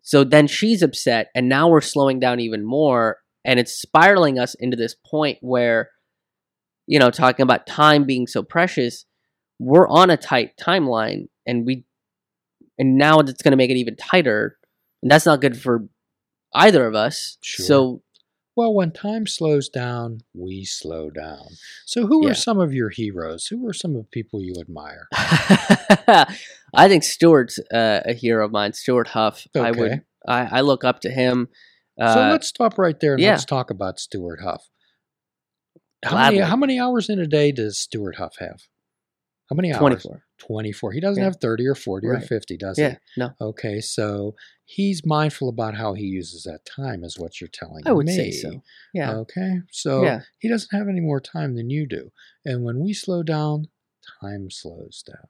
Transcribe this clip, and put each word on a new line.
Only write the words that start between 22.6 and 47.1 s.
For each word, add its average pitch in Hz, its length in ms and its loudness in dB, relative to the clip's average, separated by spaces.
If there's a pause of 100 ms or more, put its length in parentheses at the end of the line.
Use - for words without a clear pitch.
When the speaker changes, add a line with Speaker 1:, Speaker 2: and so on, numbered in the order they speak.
Speaker 2:
of 147 120 -2
your 117 160 -2
heroes? 87 580 -8
Who 240 200 -10
are 190 60 -8
some 170 240 -8
of 110 60 -8
the - 60 -18
people 107 320 -10
you 90 200 -10
admire? 76 480 -18
Speaker 1:
<laughs> - 40 -10
I - 1700 4
think 185 160 6
Stuart's, 151 560 4 (140)
uh, 110 320 2
a 117 80 -4
hero 113 320 0
of 107 80 -8
mine, 101 180 -2
Stuart 123 380 -2
Huff. 110 440 -2
I 120 180 0
would, 117 200 -2
Speaker 2:
Okay. 143 100 -6 (240)
Speaker 1:
I, 123 340 0
I - 20 4
look 135 240 2
up 127 160 0
to 95 100 -6
him. 127 380 0 (500)
Speaker 2:
So 113 60 -2
Speaker 1:
Uh, 113 260 4
Speaker 2:
let's - 160 -2
stop - 300 -2
right 170 240 0
there 143 140 2
and 147 60 0
Speaker 1:
yeah. 208 100 4
Speaker 2:
let's 135 120 0
talk 131 260 -4
about 95 300 -8
Stuart 87 420 -12
Huff. 87 280 -10 (1400)
How - 100 -2
many, 208 220 4
Speaker 1:
Gladly. 190 120 2
Speaker 2:
how 208 60 0
many 262 240 0
hours 247 300 -2
in 202 100 -2
a 165 80 -4
day 147 240 2
does 107 260 -6
Stuart 104 380 -10
Huff 85 240 -12
have? 90 220 -14 (880)
How 139 60 -6
many 175 160 -2
hours? 120 80 -4
Speaker 1:
Twenty-four. 135 460 0 (140)
Speaker 2:
Twenty-four. 107 540 -8
He 143 60 -6
doesn't 196 220 -2
Speaker 1:
Yeah. 190 40 0
Speaker 2:
have 190 140 -2
thirty 117 280 -2
or 135 80 0
forty 95 320 -8
or 127 60 0
Speaker 1:
Right. 131 140 -4
Speaker 2:
fifty, 101 300 -8
does 95 220 -8
Speaker 1:
Yeah, 131 160 0 (200)
Speaker 2:
he? 127 60 -6
Speaker 1:
no. 123 80 -6 (100)
Speaker 2:
Okay, 110 400 -8
so 104 560 -6 (300)
he's 190 400 -6
mindful 151 440 -2
about 110 260 -8
how 107 180 -6
he 101 120 -10
uses 87 400 -10
that 78 200 -18
time 120 380 -12
is 82 160 -16